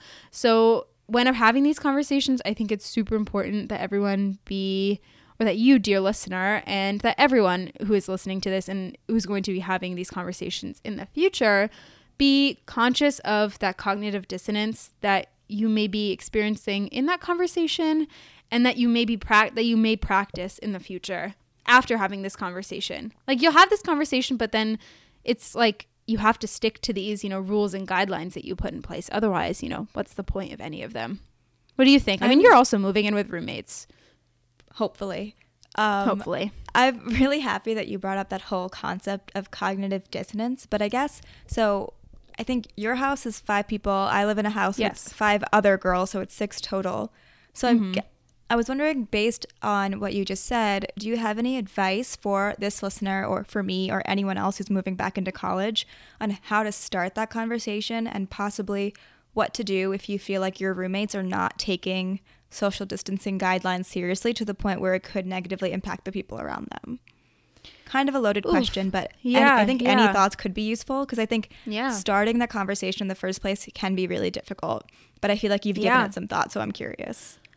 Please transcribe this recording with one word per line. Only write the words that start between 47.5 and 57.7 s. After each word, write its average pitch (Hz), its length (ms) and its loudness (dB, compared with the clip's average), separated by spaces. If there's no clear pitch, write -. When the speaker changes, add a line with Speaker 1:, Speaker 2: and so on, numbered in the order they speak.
Speaker 2:
So - 140 -2
I'm 240 120 6
Speaker 1:
Mm-hmm. 190 140 -2
Speaker 2:
g-, 196 80 -2
I 233 60 2
was 233 140 2
wondering, 277 360 0
based 214 400 0
on 196 360 0
what 196 140 -4
you 196 120 0
just 190 200 -6
said, 208 540 0
do 214 80 -6
you 233 100 0
have 226 220 -2
any 247 180 -2
advice 202 580 -2
for 202 440 0
this 202 240 -4
listener 196 420 -2
or 196 180 -2
for 202 200 -4
me 185 280 -2
or 196 140 -2
anyone 196 320 -2
else 196 200 -2
who's 190 120 -8
moving 190 260 -2
back 190 220 -4
into 185 140 -4
college 190 560 -4
on 208 220 -2
how 214 200 0
to 214 80 -4
start 185 440 -4
that 220 160 -4
conversation 226 720 -4